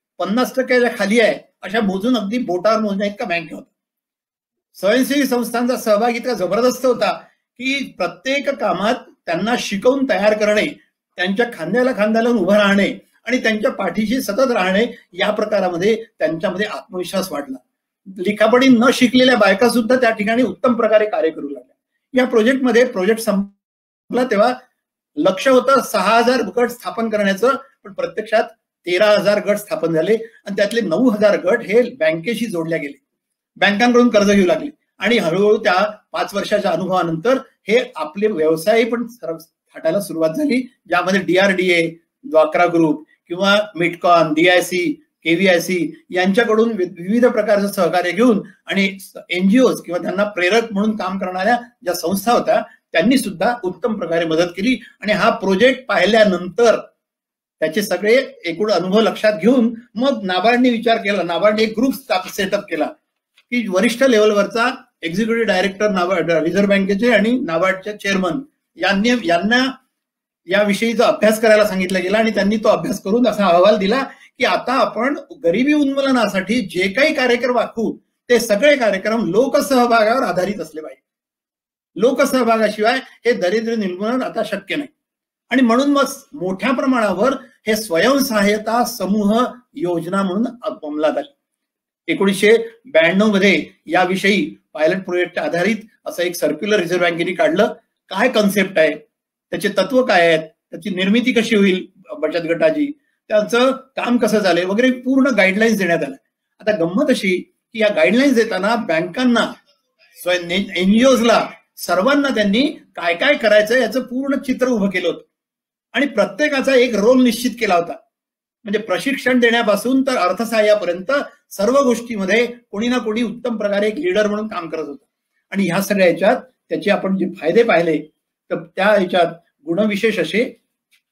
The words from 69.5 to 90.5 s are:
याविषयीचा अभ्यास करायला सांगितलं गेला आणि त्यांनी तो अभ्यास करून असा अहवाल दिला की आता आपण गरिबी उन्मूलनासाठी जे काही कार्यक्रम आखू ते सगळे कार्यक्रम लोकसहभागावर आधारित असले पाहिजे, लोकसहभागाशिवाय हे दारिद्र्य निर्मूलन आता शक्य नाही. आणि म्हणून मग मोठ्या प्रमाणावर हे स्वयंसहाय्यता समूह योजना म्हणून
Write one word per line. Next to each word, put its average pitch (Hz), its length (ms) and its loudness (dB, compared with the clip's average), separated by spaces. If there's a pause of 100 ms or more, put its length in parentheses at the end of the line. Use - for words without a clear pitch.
याविषयीचा 208 600 2
अभ्यास 214 340 2
करायला 214 260 4
सांगितलं 185 360 -2
गेला 190 160 0
आणि 220 120 2
त्यांनी 202 260 0
तो 220 120 0
अभ्यास 196 340 0
करून 233 240 0
असा 202 200 0
अहवाल 180 300 6
दिला 214 280 0 (340)
की 254 60 0
आता 202 280 0
आपण 247 460 -2 (260)
गरिबी 226 280 2
उन्मूलनासाठी 262 880 0
जे 190 280 -2
काही 277 260 0
कार्यक्रम 247 440 0
आखू 214 380 -4 (320)
ते 240 120 4
सगळे 233 360 2
कार्यक्रम 214 540 0
लोकसहभागावर 240 920 2
आधारित 185 380 -4
असले 160 200 -14
पाहिजे, - 220 -16 (920)
लोकसहभागाशिवाय 226 1040 2 (260)
हे 233 80 4
दारिद्र्य 220 440 -2
निर्मूलन 208 460 -4
आता 226 220 -4
शक्य 185 320 -8
नाही. 147 120 -6 (600)
आणि 254 120 2
म्हणून 254 280 4
मग 277 140 2 (280)
मोठ्या 190 380 -4
प्रमाणावर 247 640 0 (340)
हे 214 100 0
स्वयंसहाय्यता 214 1080 0
समूह 208 600 0 (300)
योजना 175 480 -4
म्हणून 196 240 -2 (160)